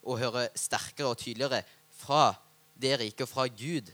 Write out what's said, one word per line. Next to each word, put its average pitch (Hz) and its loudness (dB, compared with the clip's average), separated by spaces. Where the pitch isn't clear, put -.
og 123 -4
høre 120 0
sterkere - -2
og - -8
tydeligere 120 -2
fra 139 4
det 131 2
riket 113 -4
og 123 -4
fra 131 0
Gud. 123 -6